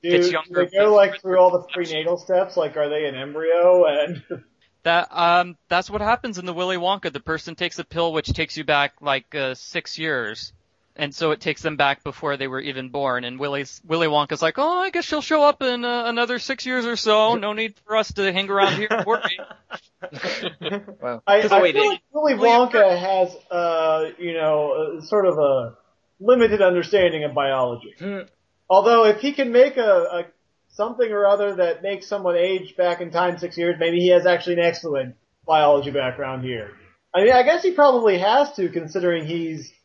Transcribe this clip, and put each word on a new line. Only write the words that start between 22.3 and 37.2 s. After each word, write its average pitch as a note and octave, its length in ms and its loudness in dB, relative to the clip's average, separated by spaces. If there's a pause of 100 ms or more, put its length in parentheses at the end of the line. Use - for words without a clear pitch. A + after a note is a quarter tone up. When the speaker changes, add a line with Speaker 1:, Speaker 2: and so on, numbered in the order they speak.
Speaker 2:
Willy A3+ 140 2
Speaker 1:
Wonka A#3+ 240 4
Speaker 2:
Wonka F#3+ 260 4
Speaker 1:
has, F#3 380 0 (140)
uh, D#3+ 680 -2
you F3 160 -8
know, D#3 640 -2
uh, - 40 -12
sort G3+ 240 0
of D#3 120 2
a C3 380 0 (420)
limited G#3+ 440 4
understanding F3 600 2
of C#3 100 -6
biology. C3 640 -2
Speaker 4:
Hmm. G3 220 -10 (480)
Speaker 1:
Although A3 380 6
if G#3+ 140 4
he C#4+ 120 -2
can C4 200 -2
make C4+ 240 6
a, B3+ 60 -2
a F3 420 2 (440)
something A#3 420 -4
or G3+ 160 0
other G3+ 300 2
that E3+ 260 -2
makes F#3+ 240 -8
someone F#3 300 -2
age F#3 400 -2
back F3 240 -2
in F3 100 -10
time F3 280 -2
six F3 200 -10
years, E3+ 200 -2
maybe E3+ 200 0
he F3+ 100 2
has F3 180 6
actually F3 280 0
an E3+ 60 0
excellent D3 560 -2 (300)
biology D3 440 4
background C3 540 -6
here. A2+ 260 -10 (440)
I F#3 100 4